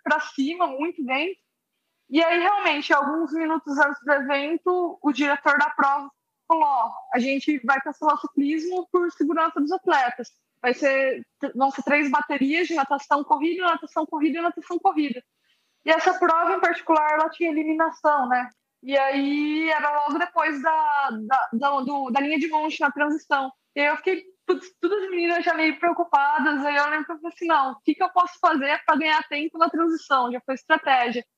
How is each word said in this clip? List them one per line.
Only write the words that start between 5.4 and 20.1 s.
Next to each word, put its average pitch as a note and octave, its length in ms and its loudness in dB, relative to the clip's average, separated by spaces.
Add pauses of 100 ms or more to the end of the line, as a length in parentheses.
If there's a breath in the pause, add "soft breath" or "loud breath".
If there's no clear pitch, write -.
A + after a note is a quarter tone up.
da D4 120 2
prova C#4+ 400 0 (360)
falou, D#4+ 180 4
"Ó, B3 280 0 (220)
a B3+ 40 2
gente C#4 460 0
vai C4+ 160 2
cancelar D4+ 340 0
o C#4+ 40 -4
ciclismo D#4+ 720 -2
por F4 220 0
segurança D#4+ 480 0
dos D4 100 0
atletas. C4+ 580 0 (320)
Vai B3 140 0
ser, C4+ 500 0 (300)
vão C4+ 160 0
ser C#4 120 -10
três C#4+ 280 0
baterias C#4+ 560 0
de D#4+ 80 -4
natação, C#4+ 480 -2
corrida, D#4+ 420 0
natação, D#4+ 420 -2
corrida D#4 320 -2
e E4+ 40 -4
natação, E4+ 360 -4
corrida." D4+ 440 0 (640)
E D4+ 60 2
essa D#4+ 280 2
prova, E4+ 380 2
em F#4 40 -2
particular, D#4+ 520 2
ela D#4 180 2
tinha E4 200 -2
eliminação, D#4 800 0
né? B3 200 0 (340)
E C4 140 -2
aí, C#4+ 720 0
era D4 200 0
logo D4 280 -2